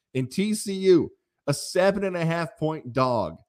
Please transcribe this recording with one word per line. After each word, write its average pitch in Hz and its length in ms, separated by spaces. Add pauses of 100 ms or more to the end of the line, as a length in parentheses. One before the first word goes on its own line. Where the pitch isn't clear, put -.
(120)
In 131 140
T 208 260
C 208 200
U, 190 380 (360)
a 143 60
seven 196 500
and 185 140
a 165 80
half 165 320
point 151 360
dog 117 440 (120)